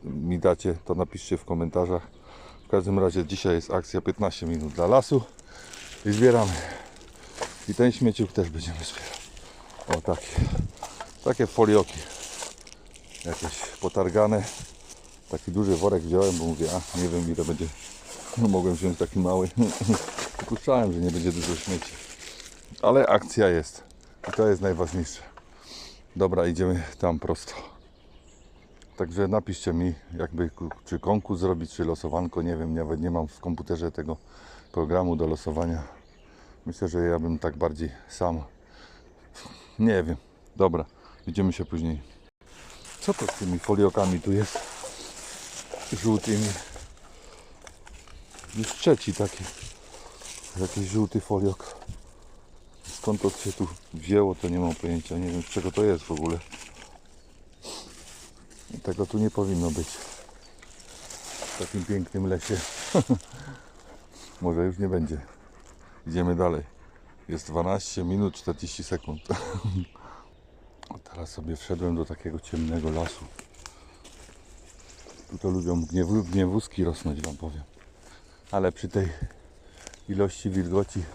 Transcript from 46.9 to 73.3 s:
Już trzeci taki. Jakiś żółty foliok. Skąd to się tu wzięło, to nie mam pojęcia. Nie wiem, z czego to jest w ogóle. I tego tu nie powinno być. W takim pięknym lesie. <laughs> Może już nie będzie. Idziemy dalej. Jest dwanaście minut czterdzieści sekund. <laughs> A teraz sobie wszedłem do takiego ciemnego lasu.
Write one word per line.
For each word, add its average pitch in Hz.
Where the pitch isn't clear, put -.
Już 110
trzeci -
taki. 98
Jakiś 95
żółty 104
foliok. 98
Skąd 104
to 98
się -
tu 95
wzięło, 95
to 87
nie 87
mam 85
pojęcia. 85
Nie 90
wiem, 87
z -
czego 92
to 104
jest 90
w -
ogóle. 82
I -
tego 95
tu 107
nie 107
powinno 90
być. 80
W -
takim 92
pięknym 95
lesie. 92
<laughs> -
Może 87
już 92
nie 98
będzie. 78
Idziemy 87
dalej. 85
Jest 80
dwanaście 90
minut 95
czterdzieści -
sekund. 78
<laughs> -
A -
teraz -
sobie 80
wszedłem 87
do 82
takiego 82
ciemnego 80
lasu. 82